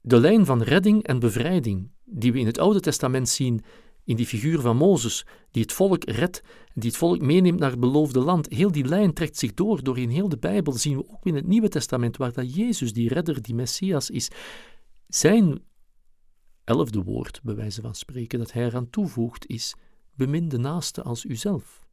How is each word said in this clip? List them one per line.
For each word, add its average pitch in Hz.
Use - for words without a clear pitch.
De 120
lijn 190
van 127
redding 190
en -
bevrijding, 117
die 127
we 139
in 120
het 113
Oude 196
Testament 131
zien, 120
in 117
die 117
figuur 147
van 117
Mozes, 135
die 117
het -
volk 190
redt, 165
die 117
het -
volk 170
meeneemt 175
naar 135
het 123
beloofde 127
land, 156
heel 180
die 147
lijn 175
trekt -
zich 113
door, 190
doorheen 127
heel 180
de 143
Bijbel, 156
zien 135
we -
ook -
in 170
het 139
Nieuwe 214
Testament, 123
waar 123
dat 127
Jezus, 190
die 117
redder, 156
die 113
Messias 139
is, -
zijn 180
elfde 113
woord, 107
bij 117
wijze 107
van 107
spreken, 123
dat 117
hij 120
eraan 120
toevoegt, 120
is: -
"Bemin 147
de 135
naaste 147
als 120
uzelf." 151